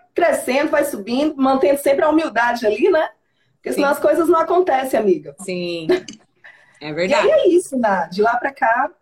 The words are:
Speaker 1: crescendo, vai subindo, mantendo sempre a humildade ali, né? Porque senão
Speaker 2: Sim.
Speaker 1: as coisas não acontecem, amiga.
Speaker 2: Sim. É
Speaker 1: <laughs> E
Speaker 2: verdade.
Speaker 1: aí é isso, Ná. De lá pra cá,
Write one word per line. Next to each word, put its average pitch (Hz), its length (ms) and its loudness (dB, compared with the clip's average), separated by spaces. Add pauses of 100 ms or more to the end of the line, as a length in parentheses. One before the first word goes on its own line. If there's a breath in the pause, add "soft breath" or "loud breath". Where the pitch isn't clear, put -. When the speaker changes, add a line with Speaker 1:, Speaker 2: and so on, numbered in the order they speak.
(140)
Speaker 1:
crescendo, 302 580 0
vai 294 140 0
subindo, 262 500 -4
mantendo 269 440 2
sempre 285 260 0
a 302 40 2
humildade 240 560 0
ali, 226 240 2
né? 320 200 2 (460)
Porque - 180 -8
senão 285 160 0
Speaker 2:
Sim. 294 60 2
Speaker 1:
as 294 40 -10
coisas 311 300 2
não 330 100 6
acontecem, 320 600 0
amiga. 165 400 -2
Speaker 2:
Sim. 175 480 -8 (920 loud breath)
É 151 100 -12
Speaker 1:
<laughs> - 20 -8
E - 20 -8
Speaker 2:
verdade. 190 360 0
Speaker 1:
aí - 20 2
é 605 180 0
isso, 330 280 0
Ná. 196 300 0
De 185 140 -4
lá 233 160 2
pra 269 160 -6
cá, 254 380 0 (100)